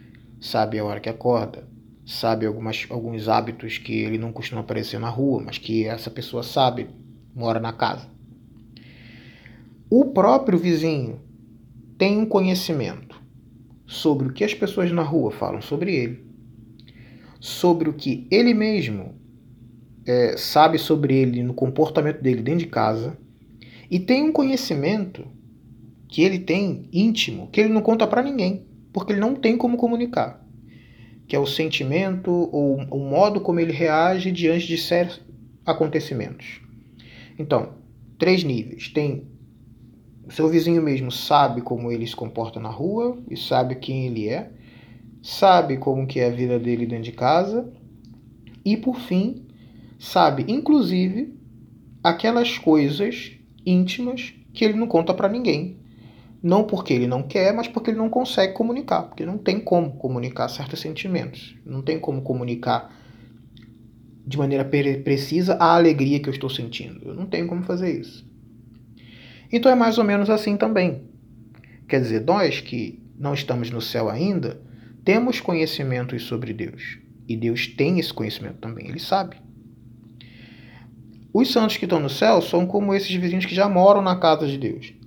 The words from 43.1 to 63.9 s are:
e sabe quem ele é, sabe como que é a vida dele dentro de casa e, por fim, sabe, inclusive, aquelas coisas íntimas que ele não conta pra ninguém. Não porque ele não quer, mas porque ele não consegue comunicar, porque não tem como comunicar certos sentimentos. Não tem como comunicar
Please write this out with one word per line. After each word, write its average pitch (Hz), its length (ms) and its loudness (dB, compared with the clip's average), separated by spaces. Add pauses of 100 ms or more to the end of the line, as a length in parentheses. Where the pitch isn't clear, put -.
e 131 80 -8
sabe 127 380 0
quem 131 320 -6
ele 110 200 -4
é, 151 240 -6 (720)
sabe 170 560 4
como 135 300 -2
que 131 120 -4
é 123 80 2
a 120 40 2
vida 123 260 -2
dele 120 280 -2
dentro 113 200 -6
de 113 60 -8
casa 190 600 0 (920)
e, 208 120 2
por 247 240 -2
fim, 190 460 -2 (540)
sabe, 147 480 2
inclusive, 214 840 2 (720)
aquelas 233 540 2
coisas 156 760 0 (320)
íntimas 185 680 0 (200)
que - 120 2
ele 214 80 4
não 220 140 0
conta 165 260 2
pra 185 160 2
ninguém. 185 480 -2 (640)
Não 190 220 4
porque 185 280 -2
ele 123 140 2
não 127 160 -2
quer, 190 280 2
mas 233 160 -4
porque - 220 -4
ele 220 80 -2
não 220 120 0
consegue 226 440 0
comunicar, 233 500 -2
porque - 220 -10
não 185 140 -6
tem 196 200 0
como 175 340 2
comunicar 127 560 -4
certos 135 300 -10
sentimentos. - 760 -8 (100)
Não 131 160 -8
tem 151 180 -2
como 135 220 -4
comunicar 123 720 -4 (1300)